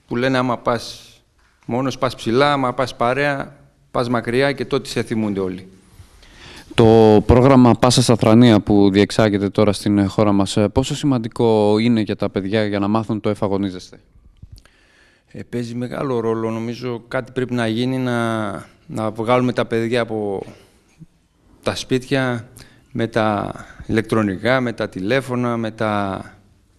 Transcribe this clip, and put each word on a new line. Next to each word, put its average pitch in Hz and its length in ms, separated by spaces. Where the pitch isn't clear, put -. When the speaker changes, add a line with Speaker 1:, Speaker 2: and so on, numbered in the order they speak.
Speaker 1:
που 123 100
λένε, 131 220
άμα 127 200
πας - 420
μόνος, 123 320
πας 127 160
ψηλά, 135 380
άμα 135 220
πας 127 220
παρέα, 139 600
πας 127 180
μακριά, 123 440
και 131 120
τότε 131 240
σε - 140
θυμούνται 107 380
όλοι. 92 280
Speaker 2:
Το 110 520
πρόγραμμα 123 480
Πάσα 127 280
στα 120 140
Θρανία 113 440
που 101 300
διεξάγεται 101 580
τώρα 104 240
στην 101 360
χώρα 104 240
μας, 98 240
ε, 104 120
πόσο 139 260
σημαντικό 113 840
είναι 117 220
για 104 160
τα 98 140
παιδιά 104 360
για 101 120
να 101 100
μάθουν 107 320
το 107 80
εφαγωνίζεστε; 98 720
Speaker 1:
Ε, 101 100
παίζει 117 320
μεγάλο 123 460
ρόλο. 113 300
Νομίζω 117 580
κάτι 123 240
πρέπει 123 220
να 120 120
γίνει, 123 320
να, 117 520
να 110 240
βγάλουμε 120 420
τα 120 120
παιδιά 113 360
από 107 460
τα 98 120
σπίτια, 127 760
με 113 140
τα 107 480
ηλεκτρονικά, 110 760
με 123 120
τα 107 160
τηλέφωνα, 123 680
με 113 140
τα 104 540